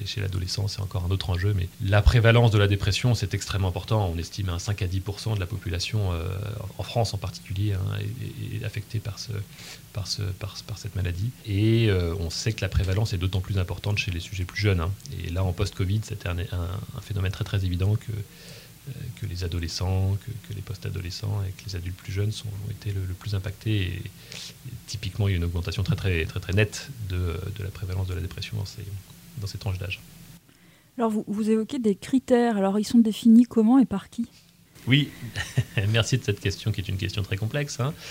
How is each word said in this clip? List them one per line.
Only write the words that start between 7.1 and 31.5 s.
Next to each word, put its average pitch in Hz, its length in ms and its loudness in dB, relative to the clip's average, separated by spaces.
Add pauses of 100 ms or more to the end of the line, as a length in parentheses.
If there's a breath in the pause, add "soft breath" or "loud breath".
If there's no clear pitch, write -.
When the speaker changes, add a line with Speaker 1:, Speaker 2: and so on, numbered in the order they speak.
Speaker 1:
en 98 40 -2
particulier, 98 560 -4
hein, 101 260 -2
est, 104 560 -8
est, 110 60 -6
est - 20 -6
affectée 107 340 -6
par 101 220 -8
ce, - 120 -10 (600 loud breath)
par - 160 -8
ce, - 140 -6
par, 95 340 -6 (100)
par 107 120 -8
cette - 180 -8
maladie. 92 340 -2 (160)
Et, 110 420 4
euh, 87 300 2
on 82 120 -2
sait - 240 -2
que - 80 -6
la 95 80 0
prévalence 98 420 2
est 95 60 0
d'autant 92 220 0
plus 95 180 -2
importante 95 400 -2
chez - 120 -2
les 85 100 -4
sujets 92 260 -6
plus - 140 -6
jeunes, 98 200 4
hein. 82 100 0 (320)
Et 87 80 -4
là, 90 140 0
en 92 80 2
post-covid, 101 500 0
c'était 101 280 -6
un, 87 80 -2
un, 87 320 -4 (260)
un 95 40 -8
phénomène 95 300 -2
très, - 140 -4
très 95 200 -2
évident 92 300 2
que, - 160 -4
euh, - 840 -12 (280)
que 104 60 -6
les 90 180 -4
adolescents, 92 840 0
que, - 220 -10
que 104 60 -8
les 95 80 -8
post-adolescents 98 840 -4
et 92 40 -6
que - 160 -12
les 95 80 -6
adultes 90 200 -6
plus - 160 -10
jeunes 101 200 0
sont, - 160 -8
ont 101 220 -8
été 101 220 -6
le, 95 140 -2
le 92 80 -4
plus 104 200 -6
impactés. 98 480 -2
Et, 90 200 -4 (640 loud breath)
et 123 60 -12 (140)
typiquement, 98 420 -2
il 98 40 2
y - 20 2
a - 20 2
une 85 80 0
augmentation 85 380 -2
très, 98 140 0
très, 87 280 2
très, - 160 -6
très 90 120 -6
nette - 360 2 (200)
de, 90 300 -2 (200)
de 98 60 -6
la 92 60 -6
prévalence 92 380 -4
de 90 60 -4
la 90 60 -4
dépression - 360 -6
dans 101 80 -2
ces, 98 200 -10 (540)
dans 101 80 -6
ces - 120 -8
tranches 92 200 -4
d'âge. 95 220 -8 (960 soft breath)
Speaker 2:
Alors, 226 120 2
vous, 214 160 0
vous 214 240 0